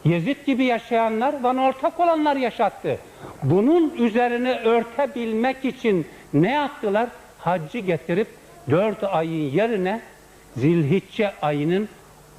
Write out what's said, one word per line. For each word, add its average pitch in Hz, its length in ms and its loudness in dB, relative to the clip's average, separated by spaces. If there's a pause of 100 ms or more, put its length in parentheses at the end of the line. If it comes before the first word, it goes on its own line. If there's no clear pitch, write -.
Yezid 170 400 0
gibi 262 200 0
yaşayanlar, 233 800 0
Van 254 140 0
ortak 262 420 0
olanlar 311 360 2
yaşattı. 202 600 -2 (460)
Bunun 254 540 4
üzerine 240 640 0
örtebilmek 233 1040 -2
için 208 420 0 (260)
ne 165 180 4
yaptılar? 240 580 -2 (300)
Haccı 170 400 -4
getirip 185 480 -2 (420)
dört 196 340 2
ayın 165 480 -2
yerine 202 500 0 (560)
Zilhicce 170 840 0
ayının 156 480 0 (500)